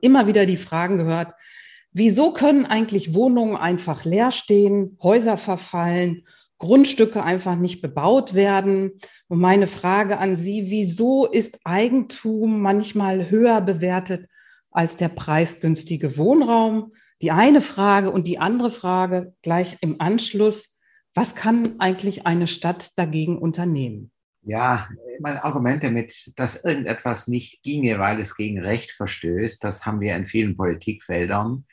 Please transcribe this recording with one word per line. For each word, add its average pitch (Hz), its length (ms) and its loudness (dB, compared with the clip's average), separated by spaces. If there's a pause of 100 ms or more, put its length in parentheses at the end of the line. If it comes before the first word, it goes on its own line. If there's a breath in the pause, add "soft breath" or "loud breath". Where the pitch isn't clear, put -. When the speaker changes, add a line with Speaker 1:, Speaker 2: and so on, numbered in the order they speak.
Speaker 1:
immer 254 260 6
wieder 202 180 4
die 185 100 0
Fragen 180 420 -2
gehört, 165 340 -2 (580 loud breath)
wieso 226 420 2
können 277 320 4
eigentlich 214 480 -2
Wohnungen 226 440 2
einfach 175 480 -4
leer 208 260 2
stehen, 202 720 2
Häuser 220 340 4
verfallen, 175 840 -4 (360 soft breath)
Grundstücke 226 680 4
einfach 185 320 -2
nicht 175 260 -2
bebaut 175 520 0
werden? 196 680 0 (260 loud breath)
Und 170 140 0
meine 190 260 6
Frage 196 520 0
an 190 180 0
Sie, 196 320 -4
wieso 214 580 0
ist - 380 -2
Eigentum 220 960 0
manchmal 196 720 0
höher 226 300 4
bewertet 180 680 -4 (440 soft breath)
als 165 240 2
der 170 120 0
preisgünstige 160 1120 -2
Wohnraum? 226 720 2 (300 soft breath)
Die 160 80 0
eine 247 320 6
Frage 196 480 2
und 175 160 -2
die 175 120 -4
andere 233 320 0
Frage 185 680 -2
gleich 175 400 -2
im 156 220 -2
Anschluss, 214 720 0 (380)
was 226 200 -2
kann 226 440 0
eigentlich 190 480 -2
eine 170 200 0
Stadt 175 520 -6
dagegen 156 400 -2
unternehmen? 139 720 -4 (320)
Speaker 2:
Ja, 113 440 -2 (320)
meine 147 260 -8
Argumente 139 460 -2
mit, - 460 -6
dass - 260 -6
irgendetwas 127 640 -4
nicht - 360 -8
ginge, 131 360 -2
weil 104 220 -2
es 104 160 -10
gegen 107 240 -6
Recht 104 320 -6
verstößt, 98 720 -6
das 101 220 -8
haben 107 160 -4
wir 101 120 -2
in 90 120 -6
vielen 107 320 -2
Politikfeldern. 98 1160 -6